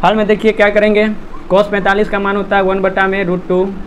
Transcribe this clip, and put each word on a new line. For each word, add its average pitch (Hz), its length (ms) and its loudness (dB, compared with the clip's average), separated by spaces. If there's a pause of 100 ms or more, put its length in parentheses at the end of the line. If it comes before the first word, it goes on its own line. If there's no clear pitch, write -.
हल 190 120 2
में 214 120 0
देखिए 214 260 2
क्या 208 160 4
करेंगे, 208 380 2 (420)
cos 202 180 2
पैंतालीस 202 420 0
का 202 100 -2
मान 196 180 -2
होता 202 200 -2
है 196 60 2
वन 190 180 0
बटा 190 260 0
में 196 180 -2
root 180 220 -4
two। 185 180 0 (220)